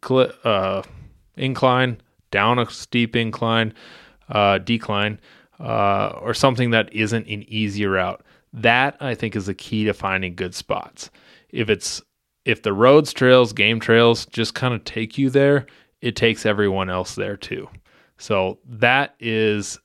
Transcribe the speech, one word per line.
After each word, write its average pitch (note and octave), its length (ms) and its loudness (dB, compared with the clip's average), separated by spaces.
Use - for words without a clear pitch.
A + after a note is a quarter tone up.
cli-, C3 320 2
uh, G2 400 0
incline, B2+ 640 0
down A2 280 2
a A#2 120 -2
steep - 440 -4
incline, A2+ 600 0
uh, G2+ 260 4
decline, G#2 640 -4
uh, G2+ 480 0
or A#2 100 -4
something B2 380 0
that A2+ 240 0
isn't A2 340 -2
an G#2 180 -10
easy G#2 380 -4
route. F#2+ 380 -2
That, A#2+ 480 2
I C3 140 -6
think, A2+ 220 -6
is F#2+ 100 -4
the G2 80 -6
key G#2+ 300 -4
to G#2 80 0
finding F#2+ 420 -4
good F2+ 200 -8
spots. - 560 -10
If A2 180 -6
it's, - 320 -2
if A#2 160 -2
the G#2 100 -2
roads, C3 400 6
trails, B2+ 400 4
game A2 280 0
trails A#2 460 4
just - 280 -6
kinda B2 240 -4
take - 400 -8
you C#3 100 2
there, C#3 380 4
it A#2+ 160 -4
takes A2 300 2
everyone G2 420 0
else F#2 280 -6
there G2 200 -6
too. - 320 -12
So F#2+ 500 -2
that B2 540 0
is A2 640 -2